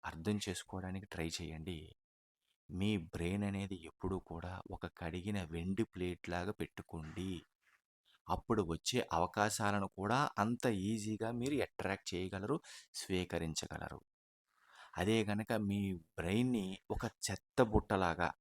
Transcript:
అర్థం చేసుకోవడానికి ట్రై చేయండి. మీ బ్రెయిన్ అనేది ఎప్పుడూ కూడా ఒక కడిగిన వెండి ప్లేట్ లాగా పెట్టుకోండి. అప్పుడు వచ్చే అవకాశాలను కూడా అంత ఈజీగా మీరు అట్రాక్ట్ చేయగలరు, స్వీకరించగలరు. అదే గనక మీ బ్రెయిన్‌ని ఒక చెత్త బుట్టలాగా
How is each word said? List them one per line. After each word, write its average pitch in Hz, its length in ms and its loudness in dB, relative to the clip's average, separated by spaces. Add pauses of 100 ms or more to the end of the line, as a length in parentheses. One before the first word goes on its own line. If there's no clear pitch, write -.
అర్థం 82 400 -2
చేసుకోవడానికి 92 680 -6
ట్రై 82 220 -2
చేయండి. 80 420 -6 (920)
మీ 92 200 0 (240)
బ్రెయిన్ 92 360 0
అనేది 98 280 -4 (120)
ఎప్పుడూ 92 280 -4 (120)
కూడా 85 220 -8 (240)
ఒక - 120 -8 (140)
కడిగిన 90 380 -4 (140)
వెండి 95 400 0
ప్లేట్ 90 400 -4
లాగా 90 280 -2
పెట్టుకోండి. 82 680 -6 (960)
అప్పుడు 107 360 2 (100)
వచ్చే 98 260 0 (200)
అవకాశాలను 104 720 2 (100)
కూడా 104 200 2 (240)
అంత 117 220 0 (240)
ఈజీగా 110 400 -2 (120)
మీరు 139 160 0 (100)
అట్రాక్ట్ - 460 -4
చేయగలరు, 95 440 -2 (440)
స్వీకరించగలరు. 82 1000 -2 (1000)
అదే 110 180 6 (120)
గనక 104 220 0 (160)
మీ 101 120 2 (380)
బ్రెయిన్‌ని 104 480 4 (240)
ఒక 107 140 -2 (220)
చెత్త - 360 0
బుట్టలాగా 95 680 4 (100)